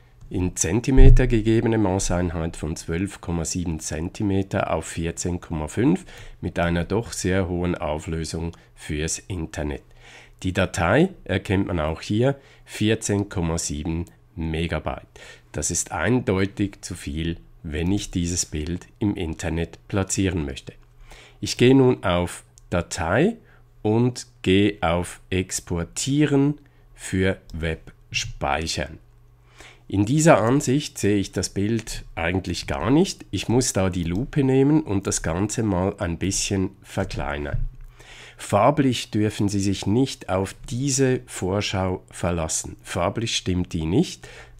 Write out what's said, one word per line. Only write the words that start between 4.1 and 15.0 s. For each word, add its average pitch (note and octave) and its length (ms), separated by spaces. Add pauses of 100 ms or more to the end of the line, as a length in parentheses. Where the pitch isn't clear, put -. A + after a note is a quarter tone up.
auf E2 140
vierzehn F2 560
Komma D#2 260
fünf D3 380 (340)
mit F2+ 180
einer E2+ 280
doch G#2 260
sehr F#2 360
hohen F2+ 260
Auflösung E2 840 (180)
fürs D#2 440
Internet. D#2+ 640 (600)
Die F#2 100
Datei F#2+ 580 (120)
erkennt F#2+ 460
man F2+ 100
auch D#2 220
hier, A#2+ 340 (300)
vierzehn G#2 640
Komma E2 300
sieben D#2+ 480 (280)
Megabyte. D#2+ 720 (460)